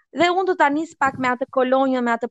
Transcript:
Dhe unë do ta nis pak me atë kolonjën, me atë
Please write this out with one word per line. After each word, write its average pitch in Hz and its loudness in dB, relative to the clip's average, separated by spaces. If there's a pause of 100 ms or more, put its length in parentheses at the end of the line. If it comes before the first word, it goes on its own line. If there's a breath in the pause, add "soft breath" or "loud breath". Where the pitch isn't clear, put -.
(140)
Dhe 311 2
unë 359 0
do 370 0
ta 302 2
nis 311 -4
pak - -2
me 254 -2
atë 247 -2
kolonjën, 262 2
me 240 0
atë 233 -4